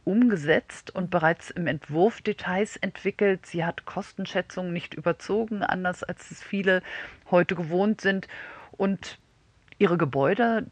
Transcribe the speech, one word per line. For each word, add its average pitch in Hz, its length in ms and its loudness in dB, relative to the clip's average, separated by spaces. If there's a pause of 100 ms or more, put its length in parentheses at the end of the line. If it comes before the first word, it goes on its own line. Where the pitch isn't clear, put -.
umgesetzt 185 920 2
und 180 160 -4
bereits 165 400 2
im 175 160 -4
Entwurf 160 560 0
Details 202 540 -4
entwickelt. 196 680 -2
Sie 170 180 -4
hat - 200 -6
Kostenschätzungen 185 880 -6
nicht - 220 -8
überzogen, 202 680 -2
anders 180 420 -2
als - 260 -12
es - 120 -18
viele 190 400 2 (480)
heute 175 260 4
gewohnt 180 440 0
sind. 190 280 0 (420)
Und - 480 -2 (600)
ihre 175 200 4
Gebäude 165 720 2